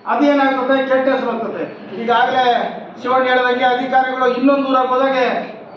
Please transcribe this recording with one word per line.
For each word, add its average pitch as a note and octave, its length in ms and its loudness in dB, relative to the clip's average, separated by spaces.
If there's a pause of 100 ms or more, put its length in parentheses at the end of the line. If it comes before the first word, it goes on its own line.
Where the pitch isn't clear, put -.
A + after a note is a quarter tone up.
ಅದೇನಾಗ್ತದೆ, C4 840 0
ಕೆಟ್ಟ C4 200 2
ಹೆಸರು A#3 240 -2
ಬರ್ತದೆ. G3+ 680 -8
ಈಗಾಗಲೇ B3 840 0 (160)
ಶಿವಣ್ಣ B3+ 240 2
ಹೇಳ್ದಂಗೆ B3+ 380 2
ಅಧಿಕಾರಿಗಳು B3+ 720 2
ಇನ್ನೊಂದು C4+ 320 2
ಊರಾಗ C4 180 2
ಹೋದಾಗೆ B3+ 680 0 (200)